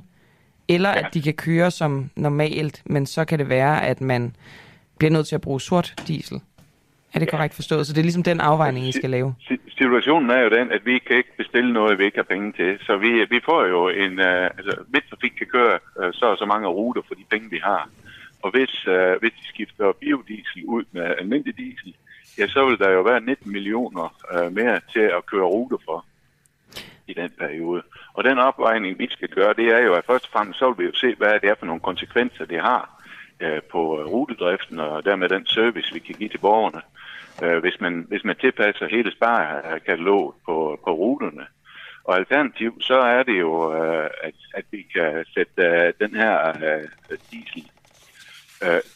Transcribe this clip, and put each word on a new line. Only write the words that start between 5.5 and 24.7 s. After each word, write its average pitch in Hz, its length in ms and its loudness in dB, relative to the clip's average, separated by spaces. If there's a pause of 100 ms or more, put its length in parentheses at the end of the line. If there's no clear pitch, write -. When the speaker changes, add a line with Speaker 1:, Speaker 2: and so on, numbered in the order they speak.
Speaker 1:
sort - 320 0 (140)
diesel. - 340 -6 (720)
Er - 60 0
det 160 60 0
Speaker 2:
Ja. 156 60 -2
Speaker 1:
korrekt 151 220 -2
forstået? 151 340 -2
Så 151 60 -6
det 147 60 2
er 160 40 6
ligesom 170 200 2
den 170 180 2
afvejning, 147 460 2
I 127 40 -2
skal 131 180 -2
lave? 127 260 0 (120)
Speaker 2:
Si-, 127 120 -2 (180)
situationen 127 520 4
er 127 100 6
jo 117 100 6
den, 120 220 4
at 101 140 -2
vi 123 140 2
kan - 180 0
ikke - 200 -2
bestille 120 360 0
noget, 107 260 4
vi 98 60 4
ikke 101 120 0
har - 60 2
penge 101 300 -4
til. 95 280 0
Så 104 160 0
vi, 113 320 4
vi 120 160 2
får 156 200 4
jo 90 240 2
en, 92 300 -2
øh, 90 380 2
altså, 95 180 -6 (180)
Midttrafik 131 440 -4
kan 107 100 -6
køre, 117 320 2 (200)
øh, 90 140 -2
så - 120 -2
og 104 120 4
så 107 80 -4
mange 104 220 0
ruter 104 400 -2
for - 80 -10
de 95 140 -20
penge, 110 200 -4
vi - 140 -8
har. 92 260 -2 (540)
Og 95 80 -2
hvis, 131 360 0
øh, 92 320 4
hvis 113 120 0 (100)
de - 60 -18
skifter 104 440 -2 (100)
biodiesel 113 640 -6
ud 117 260 -4
med 87 280 -4
almindelig 262 380 -4
diesel, 254 360 -14 (440)
ja, 104 100 0
så 135 220 2
vil 110 100 2
der 98 120 4
jo 92 100 6
være 113 200 4
nitten 117 300 -6
millioner, 101 640 -6 (180)
øh, 87 220 0
mere 107 240 0 (140)